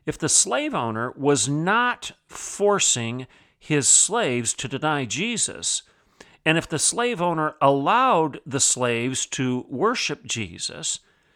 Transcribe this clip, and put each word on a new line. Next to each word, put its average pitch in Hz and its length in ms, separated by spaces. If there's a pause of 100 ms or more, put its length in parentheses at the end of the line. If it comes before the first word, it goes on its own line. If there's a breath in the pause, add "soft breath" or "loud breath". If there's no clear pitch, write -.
if 151 120
the 151 120
slave 269 440
owner 117 400
was 139 340
not 202 640 (140)
forcing 127 1000 (320 soft breath)
his 147 280
slaves 139 680
to - 120
deny 139 380
Jesus, 165 800 (640 loud breath)
and 160 100
if 160 100
the 156 120
slave 233 420
owner 160 400
allowed 160 880
the 139 140
slaves 123 640
to 127 420
worship 160 560
Jesus - 760 (360 soft breath)